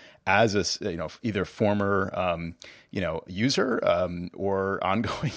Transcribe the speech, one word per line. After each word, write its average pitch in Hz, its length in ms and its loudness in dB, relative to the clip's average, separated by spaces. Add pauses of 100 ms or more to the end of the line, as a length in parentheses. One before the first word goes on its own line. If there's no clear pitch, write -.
(300)
as 110 240 6
a 196 60 4
s-, - 200 -2
you 90 160 -4
know, 82 120 -6 (140)
either 101 220 0
former, 101 680 2
um, 85 400 -2 (380)
you 95 80 -4
know, 82 260 -2
user, 113 560 0
um, 87 520 2
or 95 500 -2
<laughs> 92 80 2
ongoing 113 440 -2